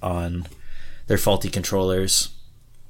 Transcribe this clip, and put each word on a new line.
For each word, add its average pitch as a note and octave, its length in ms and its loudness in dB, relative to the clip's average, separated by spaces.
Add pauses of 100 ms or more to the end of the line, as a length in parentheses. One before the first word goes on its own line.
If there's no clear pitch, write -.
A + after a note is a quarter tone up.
on F2 440 -2 (600)
their G2 100 6
faulty F#2+ 320 4
controllers. F#2+ 800 2 (600)